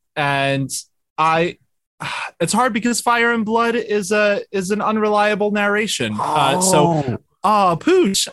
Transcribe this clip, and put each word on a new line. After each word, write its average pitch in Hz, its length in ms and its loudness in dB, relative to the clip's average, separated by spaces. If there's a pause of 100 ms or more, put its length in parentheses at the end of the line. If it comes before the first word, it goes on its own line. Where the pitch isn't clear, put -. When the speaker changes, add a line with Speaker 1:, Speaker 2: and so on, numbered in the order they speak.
(160)
Speaker 1:
and 139 540 -2 (480)
I, 160 400 0 (420)
<sighs> - 400 -10
it's 170 120 -2
hard 240 200 0
because 233 300 -2
Fire 233 300 2
and 233 120 0
Blood 226 300 0
is 208 380 -2
a, 208 300 2 (100)
is 190 180 -4
an 208 100 -2
unreliable 208 720 0
narration. 202 680 -2
Uh, 147 440 2
so, 185 240 4
Speaker 2:
Oh. 143 320 0 (260)
Speaker 1:
oh, 196 340 2
Pooch. 311 540 2